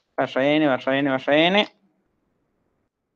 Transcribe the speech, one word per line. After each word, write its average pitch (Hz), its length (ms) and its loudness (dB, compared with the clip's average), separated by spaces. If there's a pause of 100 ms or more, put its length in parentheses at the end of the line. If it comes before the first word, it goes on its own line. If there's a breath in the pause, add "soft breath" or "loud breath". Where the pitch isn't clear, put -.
(160)
barra 131 300 -2
N, 151 200 2
barra 131 320 0
N, 143 120 -2
barra 131 260 0
N, 180 320 2 (1500)